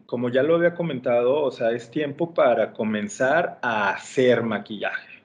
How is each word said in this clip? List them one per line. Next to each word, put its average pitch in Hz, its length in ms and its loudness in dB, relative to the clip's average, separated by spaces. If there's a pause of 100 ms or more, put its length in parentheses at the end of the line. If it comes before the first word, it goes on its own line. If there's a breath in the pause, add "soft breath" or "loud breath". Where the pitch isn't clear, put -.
como 123 240 -4
ya 131 140 2
lo 156 140 4
había 170 180 2
comentado, 131 680 0
o 135 80 0
sea, 117 220 -2
es 120 180 -8
tiempo 151 440 -4
para 117 380 4
comenzar 110 880 -2
a 110 280 0
hacer 123 520 2
maquillaje. 104 840 -6